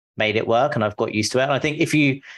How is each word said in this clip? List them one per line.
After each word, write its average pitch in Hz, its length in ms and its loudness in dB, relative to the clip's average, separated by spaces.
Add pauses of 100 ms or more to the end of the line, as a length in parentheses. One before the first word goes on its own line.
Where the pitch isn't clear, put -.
(180)
made 107 180 0
it 113 120 -2
work 127 280 2
and 113 80 0
I've 104 140 -4
got - 160 -2
used 104 180 -2
to 123 80 0
it. 131 40 2
And 143 100 0
I 127 60 0
think 151 200 -2
if 165 140 -2
you 143 280 2 (160)